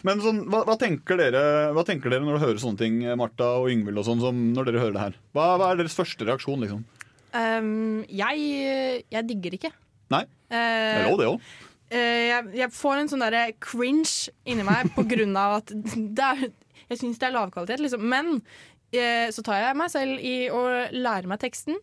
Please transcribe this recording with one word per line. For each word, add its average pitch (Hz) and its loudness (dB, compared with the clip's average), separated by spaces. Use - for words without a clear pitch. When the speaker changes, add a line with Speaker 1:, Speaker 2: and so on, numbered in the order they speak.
Speaker 1:
Men 196 2
sånn, 214 0
hva, 220 2
hva 220 2
tenker 185 0
dere, 147 4
hva 165 2
tenker 131 -2
dere 127 4
når 147 0
dere 147 2
hører 107 2
sånne 113 -2
ting, 113 2
Martha 120 -2
og 127 2
Yngvild 104 0
og 101 0
sånn, 117 0
som 120 0
når 131 0
dere 120 2
hører 110 2
det 98 -2
her? 104 -8
Hva, 170 4
hva 185 4
er 180 2
deres 165 0
første 165 -4
reaksjon, 135 0
liksom? 104 -4
Speaker 2:
Ehm, 220 0
jeg, 269 -2
jeg 226 -4
digger 185 -6
ikke. - -8
Speaker 1:
Nei? 175 0
Speaker 2:
Eh, - -
Speaker 1:
Det 226 0
er - 2
lov, 196 4
det 117 4
også. 175 0
Speaker 2:
eh, 233 0
jeg, 240 0
jeg 247 0
får 277 0
en 302 -2
sånn 277 -2
derre 233 0
cringe 262 0
inni 233 -2
meg 220 2
på 294 4
grunn 214 2
av 202 2
at 214 -6
<laughs> 208 -14
det 220 -2
er, 262 0
jeg 240 -6
synes 240 -6
det 262 0
er 254 -2
lavkvalitet, 202 -4
liksom. 247 -2
Men, 262 0
eh, 233 2
så 220 -8
tar 202 0
jeg 254 2
meg 330 0
selv 269 -2
i 254 -2
å 247 0
lære 220 -2
meg 196 -4
teksten. 294 -6